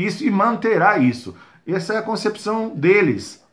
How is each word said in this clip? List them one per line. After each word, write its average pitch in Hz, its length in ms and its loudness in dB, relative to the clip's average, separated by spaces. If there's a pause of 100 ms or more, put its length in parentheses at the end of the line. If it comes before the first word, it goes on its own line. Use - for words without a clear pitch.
isso 202 220 -4
e 240 60 2
manterá 208 640 2
isso. 123 400 0 (280)
Essa 185 280 -4
é 220 60 -2
a - 40 -2
concepção 220 720 -4
deles, 160 760 0